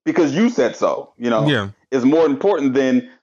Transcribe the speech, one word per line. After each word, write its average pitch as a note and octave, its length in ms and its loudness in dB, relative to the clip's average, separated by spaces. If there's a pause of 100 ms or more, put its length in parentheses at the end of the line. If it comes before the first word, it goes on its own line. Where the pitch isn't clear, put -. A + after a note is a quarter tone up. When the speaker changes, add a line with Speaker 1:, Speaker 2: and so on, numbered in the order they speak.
Speaker 1:
because D#3 280 0
you A3 160 2
said C3 260 -2
so, - 420 -4
you A#2+ 120 -4
know, A#2 180 0
Speaker 2:
Yeah. A2+ 220 -2 (220)
Speaker 1:
is C3 120 -2
more D#3 220 4
important C#3+ 480 0
than B2+ 340 0 (160)